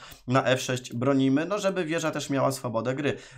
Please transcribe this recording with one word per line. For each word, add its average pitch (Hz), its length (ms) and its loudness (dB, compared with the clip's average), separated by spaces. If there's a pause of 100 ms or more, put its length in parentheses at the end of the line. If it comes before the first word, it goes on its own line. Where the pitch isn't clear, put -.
(260)
na 131 180 4
F 127 160 4
sześć, 127 340 -4
bronimy, 135 520 4
no 202 120 -2
żeby 185 260 0
wieża 160 260 0
też 143 200 -6
miała 135 220 2
swobodę 117 420 -2
gry, 139 220 -2 (220)